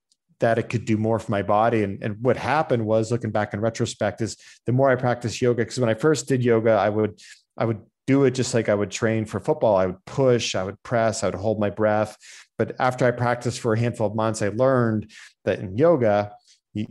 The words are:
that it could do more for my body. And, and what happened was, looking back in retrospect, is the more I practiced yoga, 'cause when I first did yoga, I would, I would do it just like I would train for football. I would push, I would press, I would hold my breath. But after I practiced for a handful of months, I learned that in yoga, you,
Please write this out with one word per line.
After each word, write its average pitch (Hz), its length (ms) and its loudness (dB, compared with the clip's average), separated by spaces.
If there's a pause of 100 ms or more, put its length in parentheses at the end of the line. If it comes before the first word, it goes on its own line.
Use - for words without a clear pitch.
(400)
that 117 180 2
it 110 100 -4
could 98 160 -4
do 107 140 0
more 110 200 0
for - 120 -8
my 101 120 -2
body. 107 400 2
And, 98 200 -6
and 110 180 -8
what 135 160 0
happened 127 480 -2
was, 110 260 0
looking 117 200 -2
back 104 240 -2
in 104 60 -6
retrospect, 107 600 -4
is 104 160 -4 (300)
the 117 60 0
more 135 180 4
I 127 60 4
practiced 120 440 -4
yoga, 120 240 2
'cause - 160 -6
when 117 80 2
I 110 60 2
first 156 340 0
did 127 160 0
yoga, 113 280 4
I 101 160 2
would, 104 320 -2 (360)
I 117 80 -2
would 110 160 -2 (260)
do 139 180 4
it 127 80 4
just 127 200 -2
like 113 160 0
I 107 60 4
would 101 160 0
train 110 340 0
for 101 160 -6
football. 131 360 2
I 92 100 4
would 92 180 -8
push, 123 500 2
I 98 80 -2
would 101 200 -10
press, 113 400 0
I 98 60 0
would 90 60 -2
hold 98 240 -2
my 104 120 0
breath. 107 480 0 (400)
But 110 200 -4
after 127 280 0
I 120 60 4
practiced 123 480 -4
for 113 120 0
a 110 60 2
handful 117 300 -2
of 104 60 -6
months, 110 280 -2
I 104 60 0
learned 117 640 0 (360)
that 101 120 0
in 101 200 -8
yoga, 117 540 2 (420)
you, 107 160 -4